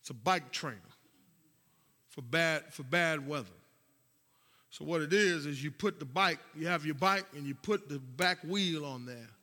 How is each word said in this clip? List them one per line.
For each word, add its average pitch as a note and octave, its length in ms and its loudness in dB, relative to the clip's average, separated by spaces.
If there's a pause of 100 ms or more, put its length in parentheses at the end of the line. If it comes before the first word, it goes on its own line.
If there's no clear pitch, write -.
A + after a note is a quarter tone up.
It's - 100 -14
a C3+ 40 -8
bike C#3 380 2
trainer A#2+ 260 -6 (1300)
for - 140 -14
bad, D#3 500 0
for D3 100 -12
bad D#3 460 2
weather. C#3+ 180 -4 (1300)
So - 120 -12
what E3 180 0
it D3+ 100 0
is, F3+ 340 4
is C#3+ 180 -4
you D3 80 -4
put - 260 -2
the D3+ 60 -8
bike, E3 340 2 (160)
you D#3+ 140 -4
have D#3+ 180 0
your D3+ 80 0
bike, F#3+ 400 2
and C#3+ 100 -10
you C#3 120 -6
put G3+ 320 -2
the C#3+ 100 -6
back C#3+ 460 0
wheel E3+ 400 0
on B2+ 200 -8
there A#2+ 240 -14 (140)